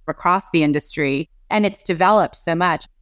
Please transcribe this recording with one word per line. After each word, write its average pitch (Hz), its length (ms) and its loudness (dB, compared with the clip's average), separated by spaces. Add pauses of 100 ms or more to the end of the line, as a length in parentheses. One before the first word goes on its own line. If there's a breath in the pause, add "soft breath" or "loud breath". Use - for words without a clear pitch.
across 180 420 -2
the 160 140 2
industry, 147 640 -2 (200)
and 214 160 2
it's 202 180 -4
developed 185 520 2
so 165 200 -4
much. 175 320 -2 (140)